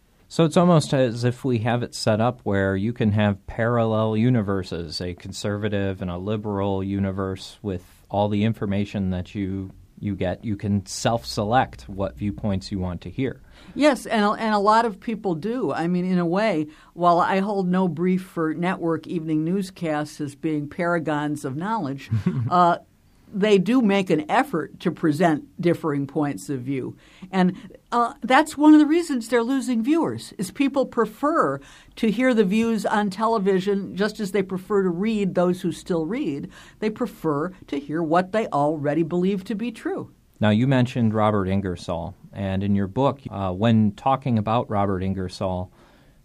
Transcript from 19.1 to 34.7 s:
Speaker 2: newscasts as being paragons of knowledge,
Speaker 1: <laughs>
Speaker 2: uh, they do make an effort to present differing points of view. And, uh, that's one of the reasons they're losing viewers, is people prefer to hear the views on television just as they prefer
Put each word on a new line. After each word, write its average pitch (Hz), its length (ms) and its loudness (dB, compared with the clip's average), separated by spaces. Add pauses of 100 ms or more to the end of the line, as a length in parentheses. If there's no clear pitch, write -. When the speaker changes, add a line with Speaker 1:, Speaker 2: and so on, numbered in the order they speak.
Speaker 2:
newscasts 165 800 -4
as 143 120 -6
being 151 360 -4
paragons 151 760 -2
of 135 140 -6
knowledge, 165 520 -6 (200)
Speaker 1:
<laughs> 131 200 -2
Speaker 2:
uh, 175 280 4 (560)
they 208 240 4
do 233 240 4
make 196 280 2
an 156 200 0
effort 175 520 0
to 170 100 0
present 156 540 2 (160)
differing 160 440 0
points 143 440 -4
of 135 120 -4
view. 120 360 -6 (340)
And, 180 240 2 (380)
uh, 233 280 0
that's 277 360 2
one 302 160 8
of 302 60 10
the 294 60 6
reasons 294 440 0
they're 240 140 2
losing 240 400 0
viewers, 226 540 0
is - 140 -6
people 269 340 0
prefer 220 760 0 (340)
to 226 160 2
hear 254 220 2
the 220 100 4
views 220 420 0
on 208 240 0
television 196 840 0
just 202 240 -2
as 190 120 -4
they 202 120 0
prefer 190 400 -2